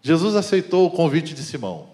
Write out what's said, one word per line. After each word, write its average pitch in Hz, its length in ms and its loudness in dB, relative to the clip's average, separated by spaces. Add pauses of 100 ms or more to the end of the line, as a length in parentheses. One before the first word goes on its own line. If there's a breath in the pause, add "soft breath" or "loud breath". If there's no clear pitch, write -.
Jesus 165 340 2
aceitou 185 500 2
o 175 60 0
convite 160 420 0
de 135 80 -14
Simão. 95 520 -10